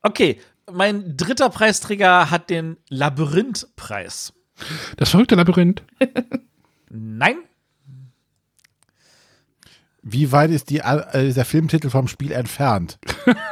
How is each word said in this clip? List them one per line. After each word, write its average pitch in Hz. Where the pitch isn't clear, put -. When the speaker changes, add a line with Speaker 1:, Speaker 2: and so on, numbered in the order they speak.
Speaker 1:
okay, 202
mein 185
dritter 240
Preisträger 190
hat 170
den 165
Labyrinth-Preis. 143
Speaker 2:
Das -
verrückte 208
Labyrinth? 175
Speaker 1:
<laughs> 254
Nein. 113
Speaker 3:
Wie 127
weit 147
ist 147
die, 147
äh, 135
der 123
Filmtitel 156
vom 131
Spiel 143
entfernt? 117
Speaker 2:
<laughs> 247